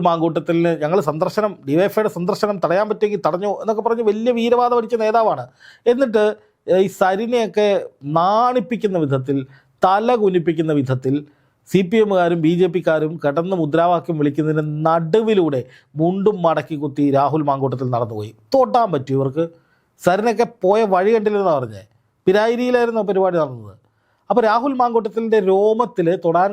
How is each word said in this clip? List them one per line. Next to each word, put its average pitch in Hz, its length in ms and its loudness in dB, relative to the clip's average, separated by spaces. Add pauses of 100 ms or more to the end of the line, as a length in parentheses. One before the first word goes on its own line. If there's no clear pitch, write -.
മാങ്കൂട്ടത്തിന് 170 640 0 (100)
ഞങ്ങൾ 156 180 0 (100)
സന്ദർശനം, 180 440 -2 (140)
ഡി 135 120 -2
വൈ 185 100 4
എഫ് 196 120 -2
ഐയുടെ 214 160 0
സന്ദർശനം 196 480 -2
തടയാൻ 180 260 2
പറ്റുമെങ്കിൽ 208 360 -2
തടഞ്ഞു 175 240 -2 (120)
എന്നൊക്കെ 214 240 -2
പറഞ്ഞ് 233 220 -2
വലിയ 220 300 0
വീരവാദം 240 400 2
അടിച്ച 233 240 -2
നേതാവാണ്. 214 420 0 (460)
എന്നിട്ട്, 240 340 2 (480)
ഏഹ്, 185 140 6
ഈ - 20 -6 (120)
സരിനെയൊക്കെ 214 680 0 (500)
നാണിപ്പിക്കുന്ന 214 840 0
വിധത്തിൽ, 135 340 -2 (480)
തല 220 360 2
കുനിപ്പിക്കുന്ന 165 580 0
വിധത്തിൽ 131 340 -2 (580)
സി 185 180 2
പി 220 140 4
എമ്മുകാരും 175 420 2
ബി 170 160 2
ജെ 185 140 2
പിക്കാരും 156 360 0 (140)
കിടന്ന് 170 340 -2
മുദ്രാവാക്യം 165 640 0
വിളിക്കുന്നതിന് 151 420 0 (240)
നടുവിലൂടെ 170 720 0 (420)
മുണ്ടും 190 440 0
മടക്കി 151 360 -2
കുത്തി 143 240 -2 (120)
രാഹുൽ 143 320 0
മാങ്കൂട്ടത്തിൽ 131 440 -4
നടന്നുപോയി. 113 380 -6 (240)
തൊട്ടാൻ 233 400 2
പറ്റും 135 220 -4
ഇവർക്ക്? 135 280 -2 (600)
സരിനൊക്കെ 214 420 0 (180)
പോയ 202 140 4 (160)
വഴി 190 200 2
കണ്ടില്ലെന്നാണ് 202 440 0
പറഞ്ഞത്. 107 260 -10 (420)
പിരായിരിയിലായിരുന്നു 233 760 2
ആ 190 80 -6
പരിപാടി 190 320 2
നടന്നത്. 117 340 -8 (540)
അപ്പോൾ, 214 160 2
രാഹുൽ 240 340 2
മാങ്കൂട്ടത്തിൻ്റെ 226 580 0 (120)
രോമത്തിൽ 208 560 2 (180)
തൊടാൻ 175 280 2